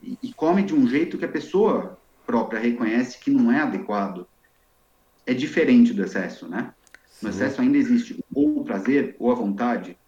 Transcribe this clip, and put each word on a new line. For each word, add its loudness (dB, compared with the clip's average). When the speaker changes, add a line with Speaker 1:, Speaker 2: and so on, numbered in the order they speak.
Speaker 1:
e, -12
e -12
come 2
de -2
um 6
jeito 0
que -6
a -6
pessoa 0
própria -2
reconhece -2
que -4
não 4
é 4
adequado. -4
É 0
diferente 4
do -2
excesso, -6
né? -10
No -6
Speaker 2:
Sim. -8
Speaker 1:
excesso -2
ainda 2
existe 0
ou 2
o -8
prazer -2
ou 0
a 2
vontade. -4